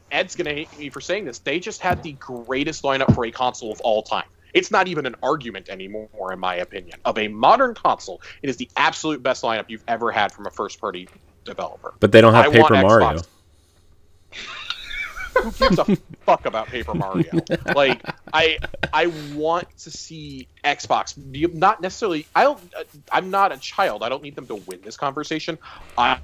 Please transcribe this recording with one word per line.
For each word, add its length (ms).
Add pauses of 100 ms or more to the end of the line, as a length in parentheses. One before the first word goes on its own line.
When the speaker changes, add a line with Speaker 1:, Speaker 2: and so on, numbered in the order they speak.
(100)
Speaker 1:
Ed's 260
gonna 160
hate 260
me 120
for 100
saying 240
this, 140
they 200
just 220
had 220
the 100
greatest 680
lineup 320
for 100
a 60
console 420
of 80
all 220
time. 240 (260)
It's 180
not 180
even 180
an 160
argument 460
anymore, 640
in 80
my 160
opinion. 480
Of 140
a 100
modern 460
console, 460 (220)
it 80
is 60
the 200
absolute 460
best 220
lineup 240
you've 200
ever 220
had 220
from 140
a 40
first-party 580 (360)
developer. 560
Speaker 2:
But 120
they 80
don't 140
have 120
Speaker 1:
I 20
want 260
Speaker 2:
Paper 120
Mario. 320
Speaker 1:
Xbox. 80 (2000)
Who 160
gives 260
a 180 (300)
fuck 180
about 220
Paper 280
Mario? 360 (180)
Speaker 2:
<laughs> 260
Speaker 1:
Like, 280 (320)
I, 240 (340)
I 140 (280)
want 340 (100)
to 120
see 580 (160)
Xbox 500 (160)
be, 160
not 340
necessarily, 540
I 80
don't, 180 (160)
uh, 60 (300)
I'm 180
not 220
a 40
child. 460
I 60
don't 140
need 120
them 140
to 80
win 260
this 140
conversation. 600 (400)
I, 280